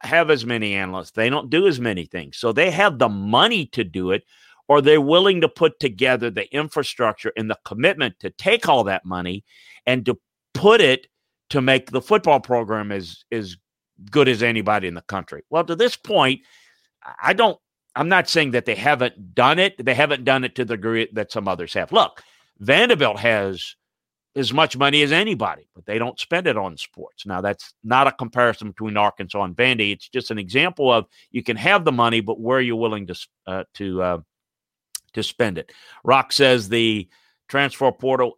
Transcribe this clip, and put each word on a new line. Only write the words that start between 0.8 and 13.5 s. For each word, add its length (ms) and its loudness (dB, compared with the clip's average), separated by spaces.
They 180 0
don't 200 -4
do 180 2
as 120 -2
many 260 -4
things. 320 -14
So 140 -2
they 200 2
have 280 0
the 100 4
money 580 2
to 160 -6
do 280 -4
it, 120 -2
or 140 6
they're 200 6
willing 400 2
to 80 -20
put 300 0
together 500 -2
the 260 -8
infrastructure 800 -4
and 140 -4
the 160 -6
commitment 540 -2
to 100 -10
take 400 -2
all 160 4
that 180 -4
money 400 -8
and 200 0
to 120 0
put 260 6
it 280 4
to 120 0
make 300 2
the 100 -2
football 380 2
program 520 -2
as, 400 -10
as 260 -6